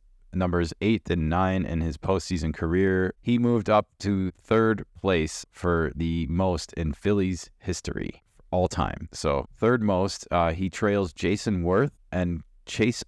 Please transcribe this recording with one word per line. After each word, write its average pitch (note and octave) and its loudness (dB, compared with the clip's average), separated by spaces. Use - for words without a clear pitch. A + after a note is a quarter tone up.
numbers F2 0
eight G#2+ 0
and D#2+ 0
nine F#2 0
in E2 -4
his D#2+ -2
postseason E2+ -2
career. F#2 2
He A#2+ 2
moved A#2+ 2
up G#2 4
to F#2+ 0
third A2 2
place E2+ 0
for E2+ 0
the E2 -2
most F2+ -2
in E2 -4
Phillies F#2+ 0
history - -8
all F#2 2
time. C#2+ -4
So C#2 -2
third A#2 2
most, G2 0
uh, E2+ 2
he F2+ -2
trails G2+ 0
Jason F#2+ -2
Worth G2+ 2
and F2 -2
Chase - 0